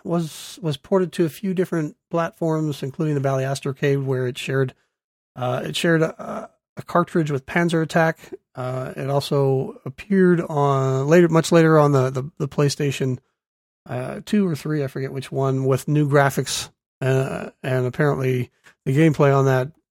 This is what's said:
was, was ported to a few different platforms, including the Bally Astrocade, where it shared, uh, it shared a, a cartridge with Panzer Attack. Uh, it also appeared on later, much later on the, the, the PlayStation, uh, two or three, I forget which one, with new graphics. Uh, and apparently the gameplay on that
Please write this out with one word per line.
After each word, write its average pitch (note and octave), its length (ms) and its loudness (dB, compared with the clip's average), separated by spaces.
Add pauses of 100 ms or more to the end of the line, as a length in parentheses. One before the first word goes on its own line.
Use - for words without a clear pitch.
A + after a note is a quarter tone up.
was, E3+ 580 -6
was D#3 140 -2
ported F#3 380 -2
to F3+ 100 0
a D#3+ 60 0
few F#3+ 240 -6
different E3 420 -2 (140)
platforms, D#3 720 -4
including D3 320 -4
the C#3 60 -2
Bally C3+ 240 -2
Astrocade, C#3 580 -2
where B2+ 240 -2
it B2+ 100 -8
shared, C3+ 360 -2 (640)
uh, B2+ 300 -4
it D3+ 100 -8
shared E3 240 2
a, - 480 -6 (260)
a - 60 -14
cartridge E3+ 500 0
with C3+ 140 -4
Panzer E3+ 360 0
Attack. D#3+ 380 0 (340)
Uh, B2+ 440 -8
it C#3 120 -6
also C#3 760 0
appeared F3+ 560 2
on C#3 640 0
later, E3+ 220 6
much D#3+ 240 2
later D#3+ 260 6
on D3 140 4
the, C3 160 2
the, C3+ 200 -6 (100)
the D3+ 100 -4
PlayStation, C#3 720 -2 (640)
uh, B2+ 400 -10
two G#3 200 2
or D#3+ 120 -2
three, D3+ 260 -4
I C3 40 -4
forget C3+ 260 -8
which C3+ 180 -10
one, C3+ 320 0
with C3+ 240 0
new D3 220 2
graphics. C#3 600 0 (280)
Uh, C3+ 520 -2 (120)
and C3 220 -2
apparently C3 680 -2 (340)
the C#3+ 60 -2
gameplay D3 420 4
on C3+ 120 4
that C3 260 2 (200)